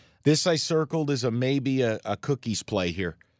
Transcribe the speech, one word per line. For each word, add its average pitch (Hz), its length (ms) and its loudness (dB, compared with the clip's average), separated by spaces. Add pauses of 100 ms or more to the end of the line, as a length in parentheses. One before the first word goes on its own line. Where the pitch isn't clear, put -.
(220)
This 151 240 4
I 170 100 4
circled 156 540 0
is 127 140 -2
a 123 60 0
maybe 131 520 0
a, 110 240 0
a 101 100 -2
cookies 120 460 -4
play 92 300 0
here. 85 240 -6 (240)